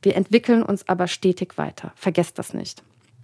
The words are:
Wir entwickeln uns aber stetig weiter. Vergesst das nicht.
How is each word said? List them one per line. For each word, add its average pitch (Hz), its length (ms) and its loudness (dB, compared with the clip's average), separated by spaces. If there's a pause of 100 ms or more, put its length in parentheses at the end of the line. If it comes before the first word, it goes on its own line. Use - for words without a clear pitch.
Wir - 140 4
entwickeln 226 480 2
uns - 240 -4
aber 180 200 0
stetig - 500 -2
weiter. - 380 -8
Vergesst - 440 -2
das - 140 -10
nicht. - 300 -10 (400)